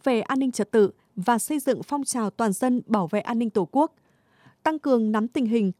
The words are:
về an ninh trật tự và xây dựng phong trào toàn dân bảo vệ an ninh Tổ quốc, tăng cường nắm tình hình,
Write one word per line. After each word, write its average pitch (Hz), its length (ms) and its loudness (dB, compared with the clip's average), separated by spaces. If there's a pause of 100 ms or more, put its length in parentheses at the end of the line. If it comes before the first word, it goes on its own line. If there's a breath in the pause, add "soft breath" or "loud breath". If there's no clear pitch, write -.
về 240 160 0
an 269 180 -4
ninh 262 140 0
trật - 180 -4
tự 208 200 4 (260)
và 226 220 2
xây 302 200 -4
dựng 262 240 -2
phong 285 220 -6
trào 220 260 -4
toàn 226 220 0
dân 247 340 0
bảo 208 200 0
vệ 208 140 -2
an 233 180 -4
ninh 233 120 -2
Tổ 190 220 0
quốc, 302 220 0 (680 soft breath)
tăng 311 160 -2
cường 226 340 2
nắm 220 160 0
tình 269 180 -2
hình, 208 340 0